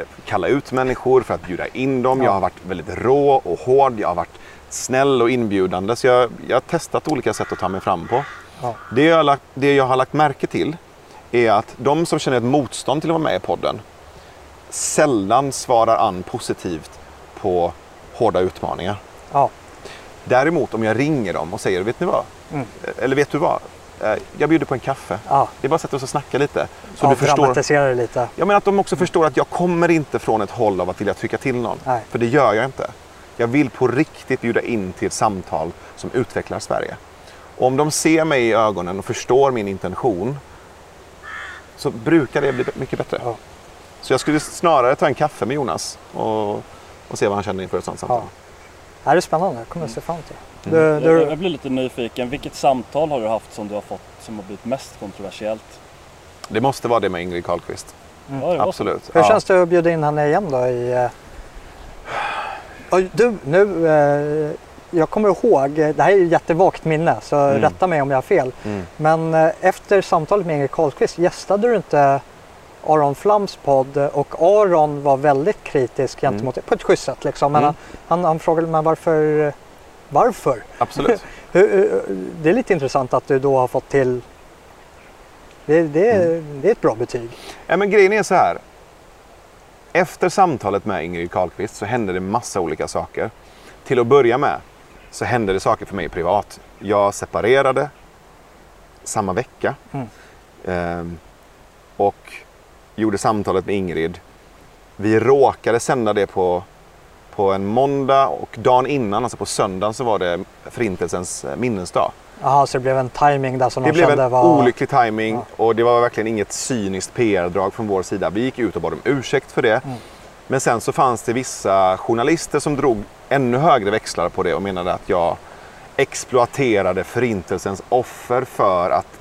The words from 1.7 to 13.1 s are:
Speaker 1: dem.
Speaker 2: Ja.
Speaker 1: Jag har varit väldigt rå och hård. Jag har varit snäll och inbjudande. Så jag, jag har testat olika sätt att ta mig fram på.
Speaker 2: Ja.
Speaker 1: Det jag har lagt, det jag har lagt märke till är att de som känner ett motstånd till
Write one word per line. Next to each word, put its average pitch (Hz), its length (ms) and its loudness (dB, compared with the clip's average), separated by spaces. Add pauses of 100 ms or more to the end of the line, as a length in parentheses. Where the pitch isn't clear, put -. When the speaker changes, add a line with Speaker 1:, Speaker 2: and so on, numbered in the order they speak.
Speaker 1:
dem. 131 160 2
Speaker 2:
Ja. 127 60 0
Speaker 1:
Jag 104 80 4
har 95 80 0
varit 92 260 -4
väldigt 90 320 -8
rå 139 320 4
och 90 300 2
hård. 131 400 2
Jag 80 80 -2
har 87 60 -2
varit 85 240 -6 (320)
snäll 131 520 2
och 117 80 4
inbjudande. 98 640 0
Så - 100 0
jag, 123 240 4 (180)
jag 117 80 2
har 131 40 2
testat - 480 -4
olika 120 260 0
sätt - 180 -6
att 90 60 -8
ta 92 100 -4
mig 95 120 -4
fram 87 280 -2
på. 131 160 -2 (380)
Speaker 2:
Ja. 120 120 -4 (180)
Speaker 1:
Det 123 120 2
jag 165 120 6
har 160 60 4
lagt, 143 200 2 (120)
det 139 200 2
jag 135 120 4
har 131 100 2
lagt 131 160 -2
märke 151 340 0
till 143 300 -4 (560)
är 117 180 4
att 104 260 0
de 147 300 0
som 160 120 -2
känner 139 180 0
ett 117 60 2
motstånd 139 600 -2
till 160 80 -4